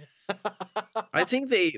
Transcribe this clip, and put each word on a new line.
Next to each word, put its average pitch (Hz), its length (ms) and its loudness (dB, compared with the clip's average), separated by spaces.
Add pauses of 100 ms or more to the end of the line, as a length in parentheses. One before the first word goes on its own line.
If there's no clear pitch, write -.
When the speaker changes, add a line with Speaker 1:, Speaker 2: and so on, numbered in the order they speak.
(280)
Speaker 1:
<laughs> 196 840 -8
Speaker 2:
I 165 100 4
think 262 260 0
they, 180 280 4